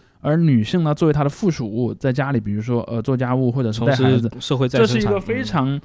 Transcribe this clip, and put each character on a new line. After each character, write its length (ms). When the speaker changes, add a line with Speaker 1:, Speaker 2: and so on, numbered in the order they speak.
Speaker 1:
而 160
女 260
性 200
呢， 120
作 120
为 60
她 100
的 60
附 220
属 180
物， 240
在 180
家 200
里， 80
比 140
如 80
说， 220
呃， 180
做 140
家 200
务 160
或 100
者 100
是 100
带 120
孩 240
子， 120
Speaker 2:
从 20
事 160
社 100
会 100
再 120
生 80
产。 80
Speaker 1:
这 60
是 40
一 60
个 80
非 240
常 420